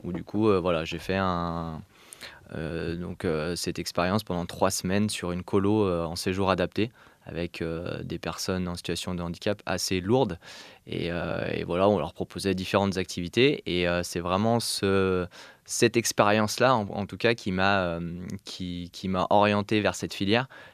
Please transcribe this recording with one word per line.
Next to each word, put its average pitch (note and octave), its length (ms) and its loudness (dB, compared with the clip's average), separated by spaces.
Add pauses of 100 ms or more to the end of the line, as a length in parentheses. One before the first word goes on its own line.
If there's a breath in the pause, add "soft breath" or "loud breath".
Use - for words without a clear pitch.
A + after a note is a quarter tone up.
où A#2 100 -6
du E2+ 100 -6
coup, G#2+ 240 0
euh, F#2+ 140 4
voilà, E2+ 240 0
j'ai E2+ 140 -6
fait F#2+ 180 -2
un, E2+ 640 -2 (760 loud breath)
euh, E2 400 -6
donc, F2 300 -8
euh, E2 320 -2
cette - 220 -4
expérience F#2 440 0
pendant F2 220 -4
trois F#2+ 260 0
semaines G2+ 380 0
sur F2 240 -4
une F2+ 100 -4
colo, G#2 420 2
euh, E2+ 200 0
en E2 100 -4
séjour F#2+ 340 0
adapté, F#2 400 2 (360 soft breath)
avec, E2+ 360 -6
euh, E2 420 -6
des F2 160 -6
personnes F2+ 500 -4
en F2 60 -6
situation F2+ 380 -4
de F2 80 -4
handicap F2 440 -4
assez F#2 340 -2
lourdes. G#2 400 2 (460 loud breath)
Et, E2+ 260 -4
euh, E2+ 400 -4
et - 140 -4
voilà, F2 240 4
on G2 100 4
leur D#2+ 140 -4
proposait F#2+ 400 -4
différentes G2 420 0
activités. F#2 720 2
Et, F2 240 0
euh, F2 120 2
c'est F2+ 200 -4
vraiment G#2 400 2
ce, F#2+ 640 2 (380 loud breath)
cette - 320 2
expérience-là, A2 760 4
en, G#2+ 140 0
en G2 180 -4
tout F#2+ 120 -10
cas, A#2 180 2
qui G2+ 160 -6
m'a, G2 300 4
euh, E2+ 180 -2 (460)
qui, F2 480 -8
qui - 160 -6
m'a F#2 200 2
orienté G#2 520 4
vers F#2+ 140 2
cette - 180 -6
filière A2 340 2 (260 loud breath)